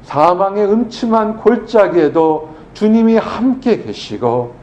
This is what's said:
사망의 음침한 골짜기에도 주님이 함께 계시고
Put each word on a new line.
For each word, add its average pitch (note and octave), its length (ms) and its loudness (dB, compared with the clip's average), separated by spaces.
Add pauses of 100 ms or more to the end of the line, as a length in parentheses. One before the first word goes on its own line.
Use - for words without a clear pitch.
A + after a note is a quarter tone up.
사망의 F#3+ 640 0
음침한 A3 680 -2
골짜기에도 E3 1120 2 (240)
주님이 A3+ 440 2
함께 A3+ 640 -2
계시고 A#2+ 680 -4 (120)